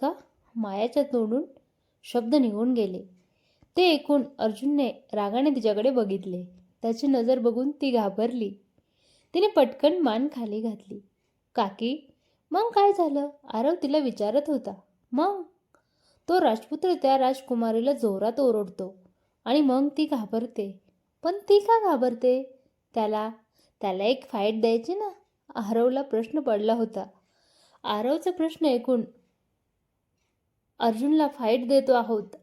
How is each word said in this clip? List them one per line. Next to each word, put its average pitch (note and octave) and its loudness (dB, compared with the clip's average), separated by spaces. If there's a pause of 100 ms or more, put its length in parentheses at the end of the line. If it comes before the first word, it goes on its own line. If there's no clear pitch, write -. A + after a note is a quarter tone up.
का?" C#4+ -2 (440)
मायाच्या A3 -2
तोंडून B3 0 (580)
शब्द A#3 -2
निघून A#3+ 2
गेले. G3 -2 (760)
ते F4 4
ऐकून D4 2 (160)
अर्जुनने B3+ 0 (220)
रागाने G#3+ 0
तिच्याकडे A3 2
बघितले. G3 -2 (380)
त्याची A3+ -2
नजर B3+ 2
बघून A#3+ 0
ती C#4+ -2
घाबरली. G#3+ -2 (840)
तिने F#4 2
पटकन D#4+ 2
मान B3+ 0
खाली A3 -8
घातली. G3+ -10 (540)
"काकी, A3+ -4 (380)
मग G#4+ 0
काय G4+ 6
झालं?" C#4+ 0 (220)
आरव B3+ 0
तिला C#4+ 0
विचारत A#3+ 0
होता. B3 -4 (380)
"मग? F4+ 0 (840)
तो F4+ 4
राजपुत्र D4+ 0
त्या C4+ 2
राजकुमारीला B3 0
जोरात A3+ -2
ओरडतो G3+ -2 (480)
आणि C4+ 2
मग C4+ 2
ती D#4 0
घाबरते." A3+ -6 (420)
"पण F4 -2
ती G4+ 4
का G#4+ 4
घाबरते? B3+ 0 (340)
त्याला, G#3+ -2 (500)
त्याला G3 -4
एक B3+ 0
फाईट A3 -2
द्यायची A3+ 0
ना?" G#4 -6 (460)
आरवला A#3 0
प्रश्न A#3 -4
पडला A3 0
होता. A3 -4 (800)
आरवचा B3+ -2
प्रश्न D#4+ -2
ऐकून B3 0 (1700)
अर्जुनला C#4+ 0
फाईट B3 -2
देतो C4+ 4
आहोत A3 2 (200)